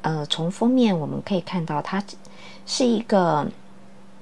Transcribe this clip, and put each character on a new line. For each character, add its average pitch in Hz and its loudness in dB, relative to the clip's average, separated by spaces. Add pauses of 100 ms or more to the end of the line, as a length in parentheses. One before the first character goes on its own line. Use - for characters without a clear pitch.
呃， 156 0
从 165 -2
封 226 2
面 240 6
我 151 -2
们 139 -4
可 - -4
以 185 2
看 170 -4
到， 147 -2
它 196 -2 (640)
是 - 2
一 233 4
个 165 4 (720)